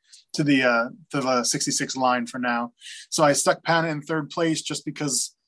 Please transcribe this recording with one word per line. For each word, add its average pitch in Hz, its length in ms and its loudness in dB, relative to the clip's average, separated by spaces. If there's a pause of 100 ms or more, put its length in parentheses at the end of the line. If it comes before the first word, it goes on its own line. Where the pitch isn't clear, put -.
(340)
to 160 100 0
the, 143 200 4
uh, 120 260 4 (200)
to 143 120 -4
the 123 220 2
sixty-six 143 520 -2
line 123 320 0
for 131 100 -12
now. 120 360 -4 (360)
So - 140 2
I 143 100 6
stuck 170 300 0
Panna 165 240 2
in 151 160 -4
third 156 260 -4
place 165 320 0
just - 240 -8
because 147 500 -4 (120)